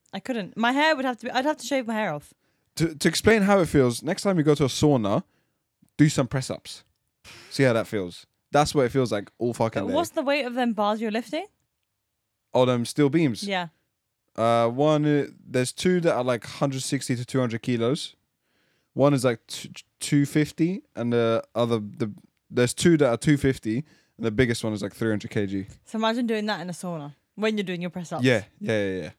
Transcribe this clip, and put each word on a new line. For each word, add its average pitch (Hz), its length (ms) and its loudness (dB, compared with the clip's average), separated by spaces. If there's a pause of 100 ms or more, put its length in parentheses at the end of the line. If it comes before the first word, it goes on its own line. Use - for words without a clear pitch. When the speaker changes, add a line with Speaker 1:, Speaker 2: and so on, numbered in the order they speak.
(140)
Speaker 1:
I 196 60 -8
couldn't. 208 380 -8
My 233 160 0
hair 302 220 2
would 262 100 -6
have 247 140 -4
to 226 80 -14
be, 262 40 -8
I'd 254 140 -2
have 302 120 0
to - 80 -16
shave 262 220 -2
my 226 60 -4
hair 214 200 -2
off. 147 200 -12 (420)
Speaker 2:
To, 165 180 0
to 147 140 0
explain 208 360 4
how 202 160 6
it 165 80 4
feels, 123 360 2
next 165 200 -4
time 196 140 2
you 151 60 2
go 147 100 4
to 147 120 2
a - 20 2
sauna, 123 560 2 (720)
do 151 120 8
some 139 180 -2
press-ups. - 560 -8 (640)
See - 140 0
how 127 100 4
that 110 140 0
feels. 92 380 -6 (260)
That's 147 240 2
what 139 100 4
it 117 40 2
feels 127 240 0
like 104 260 -6
all 117 140 -2
fucking 113 300 -2
Speaker 1:
But - 40 -4
Speaker 2:
day. - 60 -2
Speaker 1:
what's 320 160 0
the 320 140 -6
weight 277 200 0
of 240 120 -6
them 240 180 0
bars 208 260 0
you're 220 100 -4
lifting? 247 360 -6 (1080)
Speaker 2:
Oh, 127 120 4
them 123 200 0
steel 147 240 2
beams? 135 340 0
Speaker 1:
Yeah. 190 240 -4 (680)
Speaker 2:
Uh, 117 320 2
one, 147 380 2
uh, 147 220 2 (200)
there's 127 240 -2
two 180 300 0
that 160 120 2
are, 120 100 -2
like, 123 220 -2
hundred 135 380 -4
sixty 131 320 -4
to 120 100 -6
two - 140 -2
hundred 117 220 -2
kilos. 120 540 -2 (800)
One 139 200 4
is, 131 100 0
like, 123 240 -2
t-, - 240 -14 (280)
two 143 260 2
fifty, 160 560 -2 (140)
and 120 180 -2
the 113 300 2 (120)
other, 117 240 0
the, 104 320 -6 (380)
there's 123 240 2
two 170 240 4
that 143 120 4
are 117 80 0
two 147 200 2
fifty, 127 400 -2 (400)
and 113 80 -6
the 113 60 0
biggest 117 320 0
one 110 100 -2
is, 101 100 -6
like, 98 100 -8
three 113 160 -2
hundred 104 220 -4
K 104 160 -2
G. 95 180 -6 (200)
Speaker 1:
So - 120 -12
imagine 226 300 -2
doing 220 200 -4
that 202 140 -6
in 175 80 -10
a 175 40 -8
sauna 156 400 -10 (220)
when 214 220 -2
you're 202 60 -2
doing 175 180 -6
your 180 100 -6
press-ups. 165 320 -6
Speaker 2:
Yeah, 123 200 4 (160)
yeah, 110 260 -2
yeah, 92 160 -4
yeah. 78 180 -10